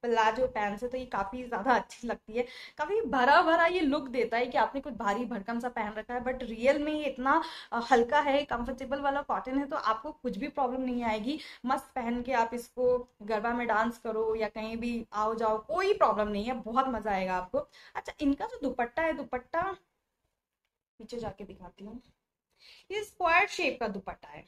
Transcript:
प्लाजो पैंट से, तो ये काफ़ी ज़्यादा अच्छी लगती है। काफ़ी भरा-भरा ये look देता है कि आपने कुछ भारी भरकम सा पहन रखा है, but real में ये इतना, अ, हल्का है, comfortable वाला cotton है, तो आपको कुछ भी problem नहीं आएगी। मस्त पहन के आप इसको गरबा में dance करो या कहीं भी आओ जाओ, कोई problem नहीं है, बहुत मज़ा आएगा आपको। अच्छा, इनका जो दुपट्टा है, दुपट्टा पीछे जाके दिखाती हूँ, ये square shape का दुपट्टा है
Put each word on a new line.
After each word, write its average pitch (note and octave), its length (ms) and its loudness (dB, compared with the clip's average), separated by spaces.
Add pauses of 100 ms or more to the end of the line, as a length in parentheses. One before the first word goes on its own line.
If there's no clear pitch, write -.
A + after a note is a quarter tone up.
प्लाजो A3+ 420 4
पैंट G#3 320 -2
से, B3 80 -4
तो A#3+ 100 -4
ये C4 80 -6
काफ़ी A#3+ 380 -4
ज़्यादा B3 280 0
अच्छी - 360 0
लगती G#3+ 260 -8
है। A#3+ 120 0 (320)
काफ़ी F#4 240 0
भरा-भरा D#4+ 640 6
ये F4+ 140 4
look C#4+ 280 2
देता A#3 300 0
है B3 80 2
कि B3+ 120 -2
आपने A#3+ 240 2
कुछ C#4 120 -10
भारी G#3 320 -2
भरकम A3+ 340 -4
सा B3 100 -4
पहन G#3+ 240 -6
रखा A3 200 -8
है, B3 80 -4
but B3 220 -4
real B3 400 2
में D4+ 100 -2
ये D4+ 120 -2
इतना, C#4 380 2 (280)
अ, A#3 80 -2 (120)
हल्का A#3+ 280 6
है, C#4+ 260 2
comfortable C4 540 -6
वाला C#4 220 0
cotton B3+ 360 -2
है, C#4 80 0
तो C#4+ 100 -6
आपको A3 360 -2
कुछ A#3+ 260 -6
भी C4 100 -4
problem C4 340 -2
नहीं B3 220 -2
आएगी। A#3 360 -2 (260)
मस्त C4 300 -2
पहन A#3+ 260 -2
के B3 120 -2
आप A#3 200 2
इसको B3 540 0 (140)
गरबा A3 320 0
में A#3+ 140 -2
dance A3+ 300 2
करो A3 380 -2
या G#3+ 140 0
कहीं A3 280 -8
भी A#3 360 -4
आओ G#3+ 220 0
जाओ, A3 300 0
कोई F#4+ 280 2
problem A3 340 4
नहीं G#3 180 -2
है, B3 80 -2
बहुत A#3+ 340 0
मज़ा A3 240 -2
आएगा F#3 240 0
आपको। F3+ 220 -4 (380)
अच्छा, - 240 -8
इनका C#4+ 260 2
जो A#4+ 180 -8
दुपट्टा A#3+ 380 -2
है, D#4+ 120 2
दुपट्टा D#4 580 -4 (1300)
पीछे A#3 180 -10
जाके G#3+ 260 -8
दिखाती F#3 420 -18
हूँ, A#3 160 -14 (920)
ये G#4 120 -2
square F4+ 440 4
shape D#4 320 -2
का A#3 80 -2
दुपट्टा F#3+ 420 -10
है D3+ 180 -18